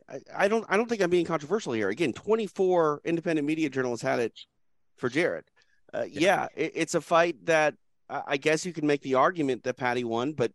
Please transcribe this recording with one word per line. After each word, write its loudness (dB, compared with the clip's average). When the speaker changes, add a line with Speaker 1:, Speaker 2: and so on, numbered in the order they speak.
Speaker 1:
I, -4
I 4
don't, 0
I 2
don't 0
think -2
I'm 2
being 4
controversial -2
here. 0
Again, 0
twenty-four 0
independent -2
media 0
journalists -2
had 0
it -4
for -2
Jared. -2
Uh, -4
Speaker 2:
Yeah. -10
Speaker 1:
yeah, 2
it, -4
it's -2
a 0
fight 2
that 4
I, -6
I 0
guess 0
you -6
can -2
make 2
the -2
argument 2
that -4
Paddy 0
won, -2
but 0